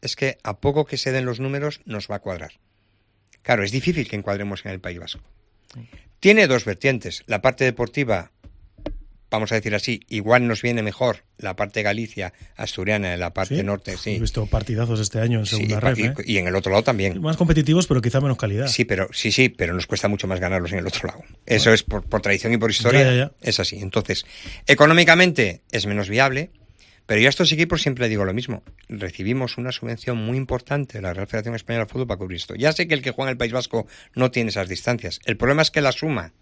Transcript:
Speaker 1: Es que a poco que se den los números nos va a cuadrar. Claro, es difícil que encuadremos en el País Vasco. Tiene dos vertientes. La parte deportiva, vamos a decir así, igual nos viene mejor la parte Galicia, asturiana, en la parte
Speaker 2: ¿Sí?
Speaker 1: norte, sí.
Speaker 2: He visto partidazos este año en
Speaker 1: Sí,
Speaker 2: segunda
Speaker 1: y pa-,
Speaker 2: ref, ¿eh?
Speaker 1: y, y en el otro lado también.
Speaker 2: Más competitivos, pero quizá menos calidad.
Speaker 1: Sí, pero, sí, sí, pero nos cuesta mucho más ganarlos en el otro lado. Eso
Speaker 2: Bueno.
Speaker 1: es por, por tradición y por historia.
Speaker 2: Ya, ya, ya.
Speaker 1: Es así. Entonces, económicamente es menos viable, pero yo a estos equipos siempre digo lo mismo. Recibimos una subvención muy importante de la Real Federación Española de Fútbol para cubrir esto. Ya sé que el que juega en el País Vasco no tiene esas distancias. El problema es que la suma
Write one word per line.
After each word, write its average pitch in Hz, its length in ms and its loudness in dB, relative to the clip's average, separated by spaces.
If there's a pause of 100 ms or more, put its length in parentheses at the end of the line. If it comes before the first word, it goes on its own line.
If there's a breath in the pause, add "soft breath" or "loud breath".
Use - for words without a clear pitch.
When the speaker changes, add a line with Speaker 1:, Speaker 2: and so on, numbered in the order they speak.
Speaker 1:
Es - 140 -8
que 131 280 -4
a 104 160 -6
poco 143 260 0
que - 100 -8
se 131 160 -4
den 131 140 0
los 120 160 -4
números 143 420 -6
nos 107 260 -10
va 104 60 -6
a 98 40 -6
cuadrar. 85 320 -10 (880)
Claro, 113 220 2
es 98 100 -2
difícil 135 340 0
que - 80 -8
encuadremos 101 500 -4
en 101 60 -8
el 95 80 -10
País 90 200 -10
Vasco. - 220 -14 (1000 loud breath)
Tiene 208 260 8
dos 127 160 4
vertientes. 110 640 -2
La 107 140 -2
parte 131 240 2
deportiva, 120 680 -2 (1000)
vamos 110 220 -2
a 113 40 0
decir 107 200 -2
así, 104 320 -2
igual 117 400 2
nos 113 140 -2
viene 120 200 -2
mejor 107 420 -2 (140)
la 95 180 -8
parte 104 280 -4
Galicia, 101 500 -4 (220 soft breath)
asturiana, 98 580 -2
en 87 60 -6
la 87 140 -4
parte 95 240 -2
Speaker 2:
¿Sí? 185 60 0
Speaker 1:
norte, 98 340 -4
sí. 107 180 -6
Speaker 2:
He 95 40 -2
visto 110 260 0
partidazos 113 540 0
este 107 200 -2
año 117 200 2
en 107 60 -2
Speaker 1:
Sí, 104 120 -4
Speaker 2:
segunda 107 200 0
Speaker 1:
y 107 40 -2
pa-, - 80 2
Speaker 2:
ref, 120 100 0
¿eh? 110 140 0 (120)
Speaker 1:
y, 117 80 -2
y 101 40 2
en 90 100 0
el 90 80 0
otro 95 160 0
lado 104 120 6
también. 98 380 0
Speaker 2:
Más 160 160 0
competitivos, 160 500 4
pero 127 140 4
quizá 120 200 2
menos 139 160 0
calidad. 107 300 -2
Speaker 1:
Sí, 123 180 0
pero, 95 260 -2
sí, - 200 -2
sí, 127 180 4
pero 85 240 -4
nos 90 140 -4
cuesta - 200 -2
mucho 101 200 -2
más 92 120 -2
ganarlos 90 320 -2
en 98 80 -4
el 87 80 -4
otro - 200 -6
lado. - 160 -10 (220)
Eso 110 200 2
Speaker 2:
Bueno. 113 100 8
Speaker 1:
es - 80 2
por, 104 200 -4
por 104 180 -2
tradición 101 320 0
y 120 40 2
por 110 140 0
historia. 120 320 4
Speaker 2:
Ya, 131 80 6
ya, 127 60 4
ya. 135 140 0 (100)
Speaker 1:
Es - 180 0
así. 98 200 -4
Entonces, 98 460 -4 (420 loud breath)
económicamente 156 960 6 (100)
es 110 140 -2
menos 101 240 -2
viable, 131 420 2 (560 soft breath)
pero 107 140 2
yo 123 60 8
a - 20 8
estos 160 220 2
equipos 165 320 0
siempre 123 260 0
digo 104 160 0
lo 95 80 -2
mismo. 120 300 -6 (260)
Recibimos 104 720 -6
una 123 120 -6
subvención 117 460 -6
muy 113 200 -4
importante 131 600 -4
de 92 60 -8
la 90 100 -4
Real 95 140 -6
Federación 113 260 -6
Española 117 320 -4
de 104 60 -16
Fútbol 127 160 -4
para 104 100 -4
cubrir 92 200 -8
esto. - 180 -10
Ya 135 180 2
sé 170 140 -2
que 160 80 2
el 135 80 -2
que 131 80 -4
juega 135 180 -4
en 131 40 -2
el 120 40 -6
País 120 140 -2
Vasco 117 340 -2 (300 loud breath)
no 127 160 2
tiene 117 180 0
esas 101 200 -2
distancias. 95 560 -4
El 110 120 -2
problema 135 240 2
es 156 80 2
que 156 120 -2
la 135 100 2
suma 120 500 -6